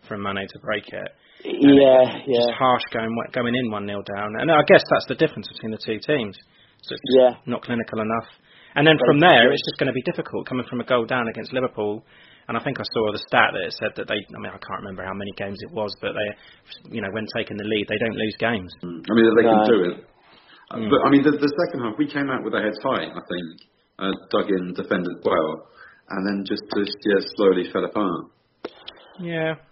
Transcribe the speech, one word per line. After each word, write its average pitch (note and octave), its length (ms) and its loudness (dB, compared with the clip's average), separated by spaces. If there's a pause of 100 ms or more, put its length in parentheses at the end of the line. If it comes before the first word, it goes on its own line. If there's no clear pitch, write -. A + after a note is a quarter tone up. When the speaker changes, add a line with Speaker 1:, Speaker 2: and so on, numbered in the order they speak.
Speaker 1:
from G2+ 140 -10
Mane G2 260 -6
to G2+ 120 -18
break G#2 340 -6
it. G2 160 -10 (360)
And C#3 320 8
Speaker 2:
Yeah, B2+ 400 8
Speaker 1:
it, - 80 -14
just A#2+ 240 2
Speaker 2:
yeah. A#2 80 -6
Speaker 1:
harsh B2+ 240 2 (100)
going, A2+ 240 -4 (160)
going A#2+ 240 -2
in B2+ 140 -2
one G#2 160 -8
nil G2+ 160 -8
down. G#2 400 -8
And D#3 100 2
I D3+ 120 6
guess D3+ 260 8
that's G#2+ 160 2
the - 100 -8
difference D3+ 320 -2
between - 240 -10
the A2 60 -8
two G#2+ 220 -6
teams. A2+ 380 -4 (440)
So - 120 -14
it's - 120 -12
just B2+ 120 4
Speaker 2:
Yeah. B2+ 180 6 (100)
Speaker 1:
not A#2+ 160 -6
clinical A2+ 400 -6
enough. A2+ 260 -4 (480)
And D3 100 4
then D#3 120 8
Speaker 2:
But D3+ 100 2
Speaker 1:
from D3+ 100 6
Speaker 2:
it's D#3 120 6
Speaker 1:
there, B2+ 160 10
Speaker 2:
good. C3+ 80 4
Speaker 1:
it's C#3+ 120 -4
just D3 120 -10
gonna C3+ 160 -2
be B2+ 80 -4
difficult - 460 -8
coming B2+ 180 -6
from B2 160 -8
a - 20 -6
goal A#2+ 220 0
down B2 220 -2
against A2 260 -10
Liverpool. A2+ 500 -4 (440)
And A#2 100 -4
I A2+ 40 -2
think C#3 180 -6
I A2 40 -6 (100)
saw A2 180 0
the G#2 80 -6
stat A2+ 340 2
that G2 80 -6
it F2+ 120 -8
said A2 220 -6
that A2+ 120 -10
they, A2 100 -4
I G#2 240 -12
mean, G2+ 120 -12
I F#2+ 40 -18
can't G2 240 -12
remember F#2+ 240 -12
how F#2+ 80 -8
many G2+ 240 -10
games G2 240 -8
it F2+ 100 -16
was, G#2 300 -6
but G#2+ 120 -6
they, - 840 -12
you A2+ 60 -6
know, G2 100 -6
when G#2+ 140 -6 (100)
taking G#2 220 -6
the G2+ 60 -8
lead, G#2+ 260 -2
they G#2+ 80 -2
don't A2 200 -2
lose A2 200 -4
games. G#2+ 360 -4 (100)
Speaker 3:
Mm. F2 260 -12
I G#2 40 0
mean, A2+ 220 6
they A#2 80 6
can A2+ 140 6
Speaker 2:
No. G#2+ 100 4
Speaker 3:
do G#2 220 4
it. - 160 -10 (680)
Uh, - 60 -12
Speaker 1:
Mm. A2 120 -6
Speaker 3:
but, B2+ 160 2
I B2+ 40 4
mean, C#3 140 6
the, D3+ 80 4
the C#3+ 180 0 (160)
second C#3+ 160 -6
half, A2 160 -6
we D3+ 100 0
came C#3+ 220 -6
out B2+ 140 -4
with A2 100 -4
our G#2 80 0
heads G#2+ 220 -2
high, A2+ 220 -2
I F2 160 -12
think. E2+ 400 -10 (360)
Uh, F#2+ 140 -4 (180)
dug G#2 220 0
in, F2+ 220 -2
defended F2 500 -4
well, D#2+ 460 -2 (400)
and F#2+ 180 -4
then G2+ 160 -4
just, G2+ 200 -6 (120)
just, G2+ 300 -4
yeah, G#2 100 4 (220)
slowly F#2+ 340 2
fell F#2+ 140 -2
apart. E2+ 400 -4 (920)
Speaker 1:
Yeah. E3 360 -4 (160)